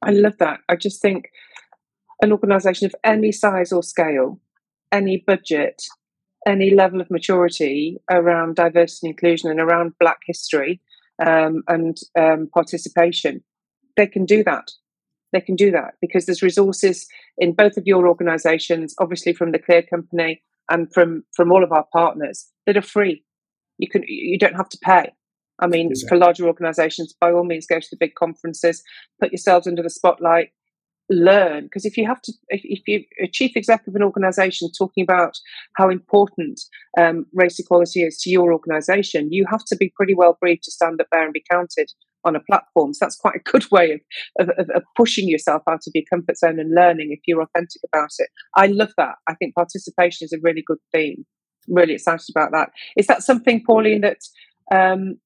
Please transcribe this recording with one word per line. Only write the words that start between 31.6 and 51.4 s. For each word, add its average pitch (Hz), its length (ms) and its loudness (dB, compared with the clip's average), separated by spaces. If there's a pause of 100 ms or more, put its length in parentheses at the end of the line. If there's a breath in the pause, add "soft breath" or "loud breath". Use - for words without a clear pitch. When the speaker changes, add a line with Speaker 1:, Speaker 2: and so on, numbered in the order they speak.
Speaker 1:
'Cause 196 140 -12
if 208 120 -6
you 220 100 0
have 247 160 -6
to, 226 100 -16 (160)
if, 196 160 -6
if - 220 -8
you, 208 180 -2 (180)
a 185 60 -6
chief 247 280 -4
exec 220 300 0
of 190 100 -12
an 208 60 0
organisation 190 720 -2
talking 190 260 -4
about 180 320 0 (400 loud breath)
how 190 160 4
important, 185 720 -2 (380 loud breath)
um, 165 340 2
race 175 260 0
equality 175 460 2
is 160 180 -4
to 180 80 -6
your 180 220 4
organisation, 160 800 -2
you 196 180 2
have 220 160 -4
to 202 100 -4
be 190 180 -2
pretty 196 200 0
well 175 260 4
briefed 175 240 0
to - 60 -14
stand 165 300 -4
up - 100 -4
there 160 140 0
and 156 80 -8
be 156 180 -12
counted 175 400 -4 (340)
on 165 100 0
a 147 60 -4
platform. 156 520 -2
So 185 120 -4
that's - 100 -8
quite - 220 -4
a - 140 -12
good - 200 0
way 165 300 4 (400 loud breath)
of, 175 80 0
of, 180 100 -2
of, 170 160 -2
of 175 80 0 (140)
pushing 220 320 0
yourself 151 400 -2
out 160 180 -4
of 160 80 -18
your 160 160 -2
comfort 175 260 -4
zone 160 220 0
and 160 160 -4
learning 165 380 2
if 151 120 -12
you're 165 160 0
authentic 170 400 -6 (120)
about 151 260 -2
it. - 100 -4 (280 loud breath)
I 196 100 6
love 208 300 0
that. 135 180 -2 (140)
I 160 60 -6
think 165 200 -8
participation 175 720 -2
is 156 80 -12
a 160 100 -10
really 160 240 -2
good 160 140 -4 (120)
theme. 156 320 -4 (440)